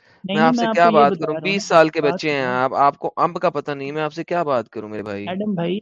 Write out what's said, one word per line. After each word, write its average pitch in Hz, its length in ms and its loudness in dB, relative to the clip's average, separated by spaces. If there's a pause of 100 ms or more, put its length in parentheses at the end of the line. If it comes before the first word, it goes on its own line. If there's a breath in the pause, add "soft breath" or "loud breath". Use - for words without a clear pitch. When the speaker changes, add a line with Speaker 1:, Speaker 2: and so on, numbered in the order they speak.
(240 soft breath)
Speaker 1:
میں 190 120 -6
Speaker 2:
نہیں، - 100 4
Speaker 1:
آپ 254 80 4
Speaker 2:
میں 233 100 0
Speaker 1:
سے 226 40 0
Speaker 2:
آپ 220 80 -2
Speaker 1:
کیا 170 140 6
Speaker 2:
کو 160 80 4
یہ 147 40 6
Speaker 1:
بات 143 100 6
Speaker 2:
بتا 170 100 -4
Speaker 1:
کروں؟ 156 120 -4
Speaker 2:
رہا 160 60 -8
ہوں 156 40 -8
Speaker 1:
بیس 196 200 -2
Speaker 2:
نا، - 40 -14
Speaker 1:
سال 160 220 6
کے 160 120 -4
Speaker 2:
بات 147 120 2
Speaker 1:
بچے 160 180 -4
ہیں 139 100 0
Speaker 2:
سنیں۔ 127 120 -2
Speaker 1:
آپ، 127 220 0
آپ 139 220 2
کو - 180 -8
امب 165 240 -2
کا 175 100 0
پتہ 147 220 -4
نہیں، 139 200 -6
میں 151 100 -6
آپ 151 120 -4
سے 165 100 -8
کیا 175 200 -2
بات 127 260 -2
کروں 107 200 -10
میرے 107 140 -8
بھائی؟ 101 240 -8
Speaker 2:
ایڈم 196 260 -6
بھائی، 175 280 -4